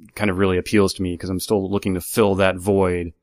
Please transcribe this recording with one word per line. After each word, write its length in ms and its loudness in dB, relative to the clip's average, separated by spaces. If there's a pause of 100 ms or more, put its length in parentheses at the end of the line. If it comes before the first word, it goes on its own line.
(140)
kind 160 -2
of 60 -4
really 200 2
appeals 360 2
to 80 -8
me 160 -4
'cause 120 -8
I'm 120 -4
still 280 -2
looking 260 -2
to 60 -4
fill 340 2
that 200 2
void. 560 0 (120)